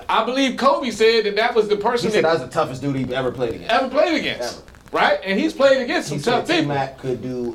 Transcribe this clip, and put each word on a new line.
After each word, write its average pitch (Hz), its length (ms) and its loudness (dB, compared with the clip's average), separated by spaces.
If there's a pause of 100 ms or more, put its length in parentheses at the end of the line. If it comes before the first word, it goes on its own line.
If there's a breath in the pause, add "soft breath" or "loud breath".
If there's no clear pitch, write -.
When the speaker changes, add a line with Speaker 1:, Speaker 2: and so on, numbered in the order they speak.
Speaker 1:
I 214 160 2
believe 254 320 0
Kobe 254 340 2
said 220 340 4
that 202 120 -2
that 233 180 0
was 214 140 2
the 208 80 2
person 240 320 0
Speaker 2:
He 214 60 -2
said 165 100 4
Speaker 1:
that 165 100 4
Speaker 2:
that 160 60 0
was - 100 -10
the - 20 -18
toughest 131 300 -2
dude 139 140 -2
he 123 180 -4
ever 127 160 -2
played 120 240 -4
against. 165 180 -4
Speaker 1:
ever 262 160 2
played 311 320 2
against. 120 380 -6
Speaker 2:
Ever. - 40 -20 (280)
Speaker 1:
Right? 180 340 2
And 190 140 0
he's 311 140 0
played 269 280 4
against 285 280 -4
some 202 100 -6
Speaker 2:
He - 60 -6
Speaker 1:
tough 233 240 0
Speaker 2:
said 339 140 2
Speaker 1:
people. 143 120 -2
Speaker 2:
T-Mac 135 240 -4
could 123 240 -6
do 123 320 -6